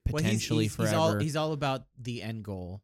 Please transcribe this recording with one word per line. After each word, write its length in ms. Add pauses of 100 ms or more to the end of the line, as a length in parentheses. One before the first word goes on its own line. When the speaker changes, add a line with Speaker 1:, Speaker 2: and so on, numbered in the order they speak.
Speaker 1:
Well, 160
he's, 20
Speaker 2:
potentially 420
Speaker 1:
he's, 100
he's 180
all, 140
Speaker 2:
forever. 160
Speaker 1:
he's 140
all 160
about 340 (100)
the 240
end 220
goal, 400